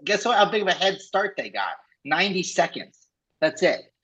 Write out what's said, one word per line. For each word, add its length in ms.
guess 200
what? 140
How 120
big 120
of 60
a 40
head 280
start 360
they 140
got? 220
Ninety 380
seconds. 640
That's 220
it. 200